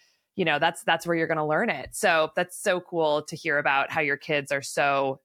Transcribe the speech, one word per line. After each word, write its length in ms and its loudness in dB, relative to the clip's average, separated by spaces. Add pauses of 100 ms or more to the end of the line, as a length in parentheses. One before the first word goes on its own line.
(360)
you 100 0
know, 120 2
that's, 240 0
that's 240 0
where 80 0
you're 140 0
gonna 180 0
learn 220 0
it. 260 -6
So 400 2
that's 260 -4
so 200 0
cool 440 0
to 120 -12
hear 220 0
about 340 0
how 80 0
your 160 0
kids 340 -4
are 120 -2
so, 640 0